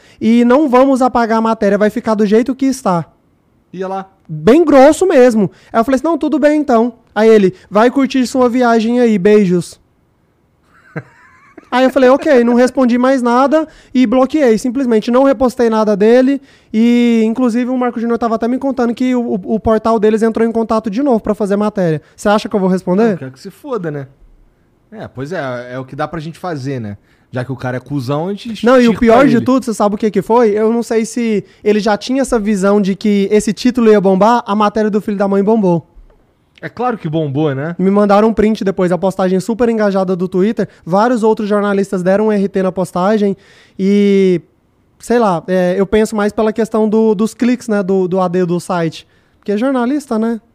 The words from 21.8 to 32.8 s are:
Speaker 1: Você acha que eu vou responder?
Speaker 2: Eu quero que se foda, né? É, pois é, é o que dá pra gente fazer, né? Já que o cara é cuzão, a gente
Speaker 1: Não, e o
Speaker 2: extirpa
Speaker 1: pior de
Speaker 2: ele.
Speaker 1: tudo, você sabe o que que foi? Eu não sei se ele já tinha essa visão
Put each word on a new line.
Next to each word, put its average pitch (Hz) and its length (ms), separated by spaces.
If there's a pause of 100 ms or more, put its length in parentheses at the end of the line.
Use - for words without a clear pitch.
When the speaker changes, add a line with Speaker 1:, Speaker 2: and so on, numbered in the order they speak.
Speaker 1:
Você - 120
acha 208 200
que 220 80
eu 202 40
vou 185 80
responder? 190 440
Speaker 2:
Eu 165 60
quero 131 140
que - 80
se 196 100
foda, 214 400
né? 143 180 (840)
É, 202 160
pois 139 260
é, 123 420
é 127 40
o 131 60
que 131 100
dá 151 140
pra 170 100
gente 156 200
fazer, 139 420
né? 104 160 (360)
Já 127 120
que 135 80
o 127 40
cara 127 200
é 123 40
cuzão, 143 460
a 202 80
gente 214 320
Speaker 1:
Não, 254 80
e 262 40
o - 20
Speaker 2:
extirpa 233 200
Speaker 1:
pior 240 280
de 233 80
Speaker 2:
ele. 226 80
Speaker 1:
tudo, 254 200
você 226 80
sabe 208 220
o 214 40
que 220 120
que 196 100
foi? 226 300
Eu 220 220
não 233 100
sei 226 220
se 220 400 (180)
ele 208 160
já 202 180
tinha 254 260
essa 240 180
visão 202 400